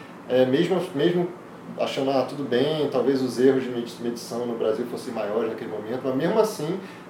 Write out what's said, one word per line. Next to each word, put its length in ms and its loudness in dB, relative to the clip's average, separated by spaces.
é, 180 6
mesmo, 340 2
mesmo 340 2
achando, 320 0
ah, 180 2
tudo 200 -6
bem, 420 2
talvez 300 2
os 180 0
erros 240 6
de 80 -4
medi-, 300 -4
medição 460 -4
no 100 -2
Brasil 300 0
fossem 260 -8
maiores 380 -2
naquele 200 -8
momento, 320 -6
mas 120 0
mesmo 240 2
assim 400 0